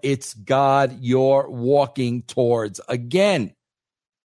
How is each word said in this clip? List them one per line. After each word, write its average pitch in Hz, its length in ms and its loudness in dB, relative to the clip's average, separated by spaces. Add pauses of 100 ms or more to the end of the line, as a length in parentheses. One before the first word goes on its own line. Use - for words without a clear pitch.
it's 135 320 -4
God 135 640 2
you're 131 480 2
walking 131 760 0
towards. 117 640 -2
Again, 127 680 0 (720)